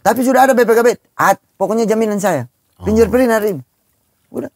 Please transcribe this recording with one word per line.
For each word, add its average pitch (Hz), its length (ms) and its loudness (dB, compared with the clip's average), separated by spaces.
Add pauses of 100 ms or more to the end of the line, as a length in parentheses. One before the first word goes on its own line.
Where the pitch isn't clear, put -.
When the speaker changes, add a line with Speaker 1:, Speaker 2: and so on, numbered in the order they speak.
Speaker 1:
"Tapi 220 200 -2
sudah 254 220 2
ada 262 80 4
B 240 140 2
P 208 80 -2
K 226 80 2
B, 240 80 2 (240)
at-, 190 280 0 (140)
pokoknya 214 300 -2
jaminan 220 320 -2
saya. 175 320 -4 (260)
Speaker 2:
Oh. - 80 -20
Speaker 1:
Fingerprint 220 460 0
hari 220 240 -2
ini." 135 100 -10 (680)
Udah. 269 280 -12